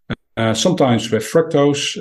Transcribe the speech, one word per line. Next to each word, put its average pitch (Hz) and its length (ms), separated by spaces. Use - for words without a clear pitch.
uh, 113 160
sometimes 123 580
with 110 120
fructose, 143 800